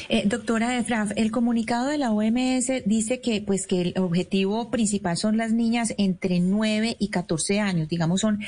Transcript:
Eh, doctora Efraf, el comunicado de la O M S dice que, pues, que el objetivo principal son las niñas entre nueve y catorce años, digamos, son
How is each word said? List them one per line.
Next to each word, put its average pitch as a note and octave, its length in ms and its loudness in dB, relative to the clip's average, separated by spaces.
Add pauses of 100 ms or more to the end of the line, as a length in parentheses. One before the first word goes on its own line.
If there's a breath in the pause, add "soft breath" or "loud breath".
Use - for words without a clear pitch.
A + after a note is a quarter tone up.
Eh, A3+ 180 0
doctora A#3 520 0
Efraf, A3 380 -2
el A3 160 0
comunicado A#3+ 560 0
de D4+ 100 -2
la B3+ 140 0
O G#3 100 2
M B3+ 340 2
S B3+ 300 -2
dice A3 340 0
que, A3 240 -2
pues, G3 220 -2
que F#3 140 0
el F3 160 -2
objetivo F#3+ 760 0
principal G3+ 460 0
son G#3+ 200 0
las A3+ 160 0
niñas A#3 460 0
entre F#3 400 2
nueve G#3+ 640 2
y G3+ 80 0
catorce F3+ 500 0
años, F3+ 300 0
digamos, E3+ 320 0
son G#3+ 280 0